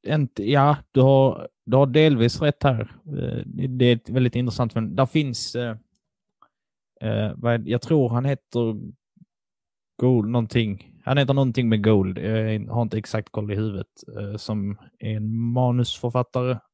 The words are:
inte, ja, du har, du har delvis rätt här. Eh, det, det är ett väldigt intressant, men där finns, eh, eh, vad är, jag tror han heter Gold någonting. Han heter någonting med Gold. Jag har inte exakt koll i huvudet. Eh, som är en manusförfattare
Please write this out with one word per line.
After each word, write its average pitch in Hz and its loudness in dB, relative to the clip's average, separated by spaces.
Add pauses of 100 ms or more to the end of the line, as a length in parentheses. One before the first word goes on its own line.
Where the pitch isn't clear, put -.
inte, 131 -2
ja, 143 4 (160)
du 135 4
har, 135 4 (180)
du 127 2
har 139 6
delvis 127 4
rätt 120 0
här. 127 2 (260)
Eh, - -6
det, - -6
det 127 0
är 120 6
ett - -12
väldigt 123 0
intressant, 123 -2
men 113 -4
där 131 2
finns, 139 -4
eh, 120 -6 (1200)
eh, 107 -2
vad 120 -2
är, 113 -4
jag 120 -2
tror 143 2
han 120 -2
heter 120 -4 (1200)
Gold 123 2
någonting. 113 -2 (100)
Han 139 0
heter 139 2
någonting 131 0
med 107 2
Gold. 95 4
Jag 110 -2
har 117 -2
inte 110 -4
exakt - -8
koll 104 -6
i - -4
huvudet. 101 -4 (320)
Eh, 104 -10
som 104 -6 (200)
är 110 -6
en 110 -6
manusförfattare 123 -2 (160)